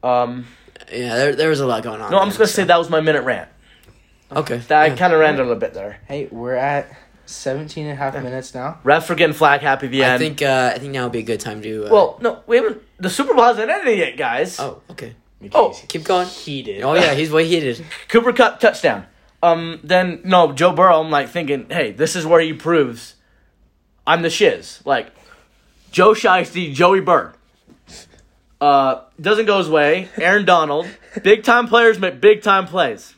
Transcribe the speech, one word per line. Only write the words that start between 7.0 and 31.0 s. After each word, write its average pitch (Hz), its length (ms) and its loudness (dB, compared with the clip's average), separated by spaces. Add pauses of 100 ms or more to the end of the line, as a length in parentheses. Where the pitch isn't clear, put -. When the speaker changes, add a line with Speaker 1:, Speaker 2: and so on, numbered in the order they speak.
Speaker 3:
seventeen 151 600 -10
and 147 80 -10
a - 20 -10
half 135 200 -6
Speaker 1:
Yeah. 143 60 -10
Speaker 3:
minutes 127 320 -12
now. 131 300 -12
Speaker 1:
Ref 160 240 2
freaking 160 260 0
flag 143 280 2
happy 135 260 -2
the 131 160 0
Speaker 2:
I 127 60 2
Speaker 1:
end. 127 100 0
Speaker 2:
think, 151 220 -4
uh, 131 340 0
I 127 40 -10
think 139 120 -12
now 131 120 -6
would 123 100 -6
be 120 60 -6
a 110 40 -10
good 107 160 -6
time 107 220 -12
to, 107 240 -10
uh, 107 40 -10
Speaker 1:
Well, 107 320 2
no, 226 240 -4
we 233 120 2
haven't, 269 240 -2 (180)
the 185 100 -4
Super 277 240 -4
Bowl 247 120 6
hasn't 233 240 0
ended 285 280 0
yet, 131 200 -4
guys. 135 420 -4
Speaker 2:
Oh, 135 220 -10 (100)
okay. 117 240 -18 (380)
Speaker 1:
Oh. 202 160 4
Speaker 3:
McKay's - 180 -16
Speaker 2:
Keep 160 160 -10
going. 180 240 -2
Speaker 3:
heated. 127 560 -12
Speaker 2:
Oh, 139 120 0
yeah, 170 180 4
he's 151 180 -4
way 160 160 2
heated. 156 360 -2 (260)
Speaker 1:
Cooper 233 240 2
Kupp 240 260 2
touchdown. 127 460 0 (360)
Um, 165 420 0
then, 180 400 0
no, 180 300 4
Joe 165 180 2
Burrow, 175 300 6
I'm, 160 100 -6
like, 143 180 0
thinking, 143 400 -6
"Hey, 143 220 -4
this 151 240 -4
is 170 100 -6
where 165 160 6
he 160 120 -2
proves 143 640 -2 (920)
I'm 170 160 2
the 165 80 0
shiz." - 540 -2
Like, 135 220 -2 (840)
Joe 185 200 4
Shiesty, 180 640 -2
Joey 180 280 4
Burr. 165 320 0 (1300)
Uh, 139 420 2 (200)
doesn't 214 240 0
go 202 140 2
his 160 100 -4
way. 156 380 2 (100)
Aaron 190 280 0
Donald. 165 420 2 (180)